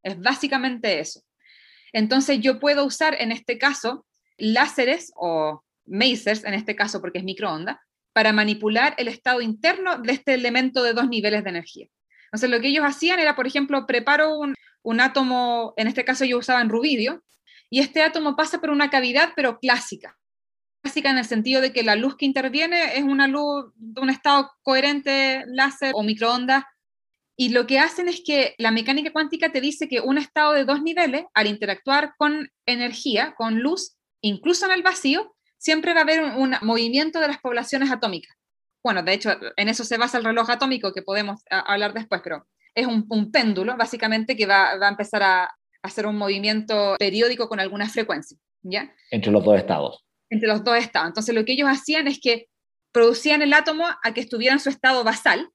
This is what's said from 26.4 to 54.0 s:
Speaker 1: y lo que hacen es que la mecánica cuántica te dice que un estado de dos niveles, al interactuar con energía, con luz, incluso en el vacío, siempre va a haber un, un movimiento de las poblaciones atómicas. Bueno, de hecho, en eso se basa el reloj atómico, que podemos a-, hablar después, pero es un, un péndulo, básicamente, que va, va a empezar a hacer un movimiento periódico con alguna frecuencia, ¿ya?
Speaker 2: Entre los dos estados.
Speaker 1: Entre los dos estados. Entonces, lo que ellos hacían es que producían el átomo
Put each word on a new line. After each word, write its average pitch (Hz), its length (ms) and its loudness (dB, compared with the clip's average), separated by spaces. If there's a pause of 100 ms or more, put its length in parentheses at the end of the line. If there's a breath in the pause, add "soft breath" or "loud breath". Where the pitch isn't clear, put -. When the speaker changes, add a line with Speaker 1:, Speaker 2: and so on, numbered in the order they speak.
Speaker 1:
y 254 140 0
lo 247 160 4
que 269 140 2
hacen 339 280 0
es 349 160 -4
que 285 360 0
la 226 100 2
mecánica 269 420 0
cuántica 311 400 -2
te 311 80 -2
dice 294 280 -4
que 247 140 -2
un 269 180 0
estado 302 340 2
de 277 120 2
dos 285 180 0
niveles, 320 500 0
al 214 140 2
interactuar 208 680 -2
con 294 360 -2 (160)
energía, 240 680 -2
con 226 240 -2
luz, 311 380 -4 (240)
incluso 302 460 0
en 370 40 2
el 370 120 0
vacío, 359 520 0 (220)
siempre 320 360 0
va 330 80 4
a - 20 4
haber 320 180 2
un, 277 140 -4
un 262 260 0
movimiento 233 580 0
de 311 100 2
las 285 100 -6
poblaciones 254 500 -2
atómicas. 226 460 -4 (480)
Bueno, 196 180 0
de 170 120 0
hecho, 202 180 0 (240)
en 202 140 0
eso 226 160 -4
se 233 120 -2
basa 240 200 0
el 233 80 -2
reloj 226 240 0
atómico, 240 440 -2
que 190 80 -10
podemos 202 480 -4
a-, 190 240 -2
hablar 208 200 -2
después, 220 280 -4
pero 160 240 -10 (300)
es 240 100 0
un, 226 240 0
un 214 220 0
péndulo, 226 460 0
básicamente, 226 580 -2
que 214 100 0
va, 196 300 4
va 196 120 0
a 202 40 4
empezar 202 320 0
a 185 260 4 (320)
hacer 196 240 -6
un 214 120 -4
movimiento 208 840 0
periódico 226 480 0
con 220 120 -6
alguna 202 300 -4
frecuencia, 226 480 -6 (240)
¿ya? 185 320 -8 (160)
Speaker 2:
Entre 107 220 -2
los 104 120 6
dos 104 140 6
estados. 76 480 -4 (240)
Speaker 1:
Entre 220 200 0
los 214 140 -2
dos 233 140 2
estados. 226 300 -2
Entonces, 220 260 -6
lo 220 120 0
que 247 80 -2
ellos 277 160 2
hacían 285 380 0
es 277 120 -4
que 233 300 -2 (420)
producían 240 500 4
el 285 120 4
átomo 311 320 2 (180)